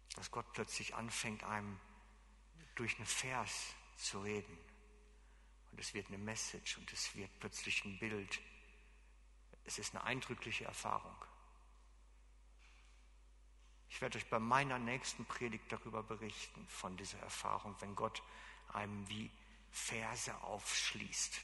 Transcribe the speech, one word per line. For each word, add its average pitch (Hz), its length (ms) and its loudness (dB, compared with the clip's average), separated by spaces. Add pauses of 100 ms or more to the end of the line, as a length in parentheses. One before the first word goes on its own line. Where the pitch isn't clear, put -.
(140)
dass - 160 -4
Gott - 220 0
plötzlich - 420 0
anfängt, 110 500 2
einem 101 340 2 (1000)
durch 120 200 4
einen 110 100 -4
Vers - 680 2 (220)
zu - 240 0
reden. 104 360 2 (1160)
Und - 80 -8
es - 120 -2
wird 101 140 0
eine 98 120 -4
Message - 600 0
und - 140 -6
es - 240 0
wird 95 140 -2 (100)
plötzlich - 440 2
ein 98 140 -2
Bild. 104 420 2 (1200)
Es - 140 -2
ist 104 160 0
eine 95 100 0
eindrückliche 117 600 2
Erfahrung. - 500 2 (2750)
Ich - 100 -4
werde 123 160 4
euch 110 140 -2
bei 120 80 8
meiner 127 400 8
nächsten 123 480 2
Predigt - 440 0
darüber 110 320 0
berichten, 104 680 -4
von 92 280 -4
dieser 98 220 -4
Erfahrung, 101 640 2
wenn 101 140 -2
Gott 110 280 4 (500)
einem 104 360 2
wie 107 220 0 (400)
Verse 113 720 0
aufschließt. - 1000 2